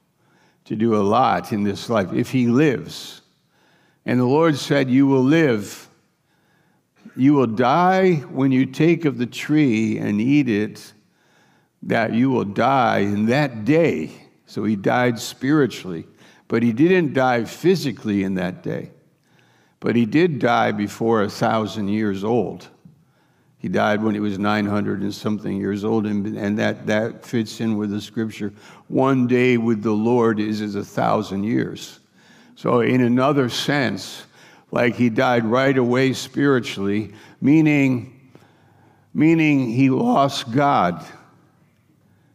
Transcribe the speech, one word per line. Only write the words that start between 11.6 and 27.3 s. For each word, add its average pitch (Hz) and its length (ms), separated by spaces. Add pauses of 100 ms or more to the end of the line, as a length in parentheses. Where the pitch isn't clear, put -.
that 113 300
you 127 180
will 107 140
die 113 540
in 101 280
that 123 380
day." 123 440 (380)
So - 160
he 107 120
died 120 440
spiritually, 120 880 (400)
but 117 160
he 117 100
didn't 160 400
die 123 300
physically 110 800
in 95 100
that 90 300
day. - 260 (920)
But 113 160
he 117 120
did 151 320
die 117 320
before 107 500
a 101 80
thousand 107 600
years 101 340
old. 101 440 (920)
He - 100
died 107 340
when 110 100
he 104 60
was 104 180
nine 104 300
hundred 101 340
and 101 120
something 101 440
years 98 260
old, 110 220
and, 104 320
and 107 220
that, 107 260
that 107 400
fits 113 340